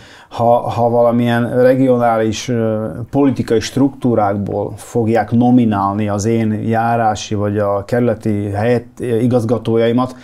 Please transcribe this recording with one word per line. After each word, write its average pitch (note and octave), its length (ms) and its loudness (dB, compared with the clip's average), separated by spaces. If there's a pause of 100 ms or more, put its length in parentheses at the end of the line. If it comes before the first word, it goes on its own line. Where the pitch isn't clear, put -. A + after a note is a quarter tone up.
(300)
Ha, A#2 400 2
ha A#2 200 0
valamilyen A#2+ 720 2
regionális, A#2+ 880 2
ö, A2 380 -2 (240)
politikai B2+ 480 0
struktúrákból G#2+ 1160 -2
fogják A#2 560 -2
nominálni G#2+ 760 2
az G2+ 160 -2
én A2+ 280 0
járási A2+ 840 -2
vagy G2+ 220 -2
a G2+ 280 0
kerületi A2 640 -2
helyett-, A2+ 500 -2
igazgatójaimat, A#2 1200 0